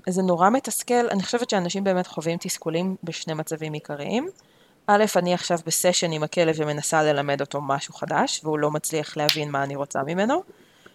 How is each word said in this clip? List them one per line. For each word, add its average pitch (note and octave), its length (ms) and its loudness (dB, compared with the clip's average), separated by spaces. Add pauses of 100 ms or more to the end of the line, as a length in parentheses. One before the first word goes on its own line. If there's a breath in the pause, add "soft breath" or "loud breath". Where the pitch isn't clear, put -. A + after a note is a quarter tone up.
זה F#3 140 0
נורא F3+ 280 4
מתסכל, A#3+ 600 0
אני G3 120 0
חושבת A#3+ 280 -2
שאנשים G3 340 0
באמת F3+ 220 2
חווים E3 340 -4
תסכולים F3+ 640 -2
בשני E3 320 -6
מצבים D#3 380 -6
עיקריים. D3+ 560 -4 (580 soft breath)
א', G#3 180 6 (120)
אני F3 180 4
עכשיו F3 320 0
בסשן F3+ 460 2
עם D#3 100 -2
הכלב D#3+ 360 2
ומנסה D3+ 440 2
ללמד C#3+ 380 2
אותו C#3+ 200 -4
משהו C#3 340 -2
חדש, - 500 0
והוא D#3 140 0
לא D3 120 2
מצליח D3+ 460 -4
להבין D3+ 340 0
מה C#3 140 0
אני C#3 120 -4
רוצה C#3 260 -4
ממנו, G3+ 400 0 (520 soft breath)